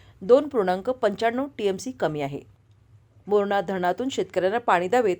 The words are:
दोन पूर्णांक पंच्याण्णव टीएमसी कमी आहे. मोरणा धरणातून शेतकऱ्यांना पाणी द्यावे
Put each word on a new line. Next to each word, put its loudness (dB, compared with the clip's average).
दोन 6
पूर्णांक -2
पंच्याण्णव -2
टीएमसी -4
कमी -4
आहे. -6
मोरणा 2
धरणातून -2
शेतकऱ्यांना -2
पाणी 2
द्यावे 2